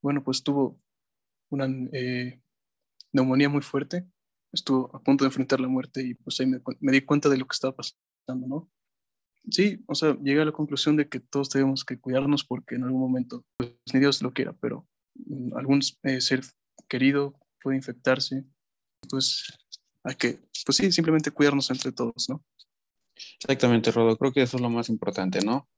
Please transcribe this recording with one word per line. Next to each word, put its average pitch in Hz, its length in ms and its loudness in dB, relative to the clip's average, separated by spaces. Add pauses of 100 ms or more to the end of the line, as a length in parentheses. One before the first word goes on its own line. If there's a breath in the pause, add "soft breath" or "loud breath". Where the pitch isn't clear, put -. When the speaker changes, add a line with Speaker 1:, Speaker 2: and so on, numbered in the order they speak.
Speaker 1:
bueno, 143 220 0
pues, 131 180 -2
tuvo 139 380 0 (680)
una, 139 160 -2 (260)
eh, 123 480 -6 (720)
neumonía 131 360 4
muy 143 140 0
fuerte. 175 440 -4 (460)
Estuvo - 420 0
a - 80 -16
punto 139 220 4
de 135 40 4
enfrentar 131 320 0
la 127 80 -2
muerte 131 340 -4
y, 123 120 -6
pues, - 260 -10
ahí 131 60 2
me 131 140 0
cu-, - 200 -10
me 135 120 2
di 135 100 6
cuenta 143 260 2
de 135 100 4
lo 131 80 -4
que - 80 -8
estaba 135 220 -4
pasando, - 720 -12
¿no? 143 240 -8 (800)
Sí, 196 360 2
o - 80 -6
sea, 151 280 2
llegué 139 180 2
a 156 60 4
la 151 60 -2
conclusión 147 440 0
de 147 120 2
que 127 120 -8
todos 139 300 -4
tenemos 135 340 2
que 127 140 -10
cuidarnos 139 460 0
porque - 320 -8
en 127 80 -4
algún 131 160 0
momento, 127 440 -2 (140)
pues, - 160 -8 (180)
ni 135 80 4
Dios 139 220 2
lo 131 100 -4
quiera, - 280 -4
pero, - 260 -6 (300)
mm, 123 400 -8
algún, 135 240 2 (240)
eh, 131 160 0
ser 131 220 0 (460)
querido 139 460 2 (260)
puede 135 160 -2
infectarse. 131 680 -2 (680)
Pues, - 420 -4 (520)
hay - 120 -8
que, - 240 -2 (240)
pues 131 120 0
sí, 190 160 2
simplemente 156 380 2
cuidarnos 143 400 2
entre 127 220 -4
todos, - 360 -6
¿no? 135 160 -8 (960 loud breath)
Speaker 2:
Exactamente, 120 500 4
Rodo. 113 260 4
Creo 135 160 0
que 139 100 4
eso 123 140 0
es 123 60 -2
lo 120 80 -2
más 117 180 -2
importante, 98 560 -2
¿no? 123 340 -2